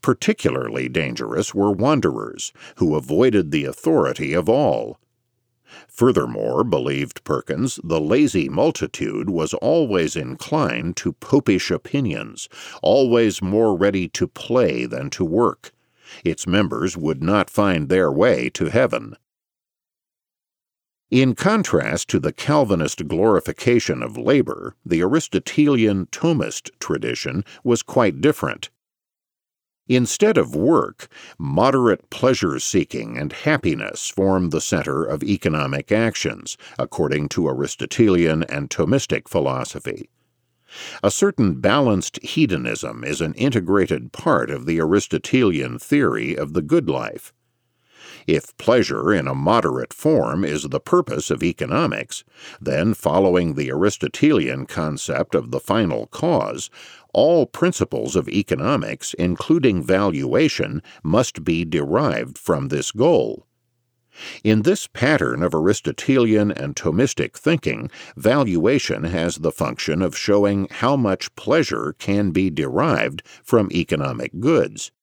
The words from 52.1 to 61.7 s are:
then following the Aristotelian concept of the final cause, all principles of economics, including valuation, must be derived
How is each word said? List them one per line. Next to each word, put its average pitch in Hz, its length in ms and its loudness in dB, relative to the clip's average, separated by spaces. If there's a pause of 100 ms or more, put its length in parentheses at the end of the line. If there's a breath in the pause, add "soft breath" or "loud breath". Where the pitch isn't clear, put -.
then 80 320 0
following 87 600 2
the 69 140 -4
Aristotelian 76 960 0
concept 76 680 -4
of 62 160 -2
the 67 80 -4
final 82 480 -2
cause, 87 600 -2 (440 loud breath)
all 151 320 4
principles 67 720 -2
of 76 140 0
economics, 92 840 -2
including 92 680 2
valuation, 92 960 0 (220 loud breath)
must 92 400 0
be 85 220 0
derived 76 720 -2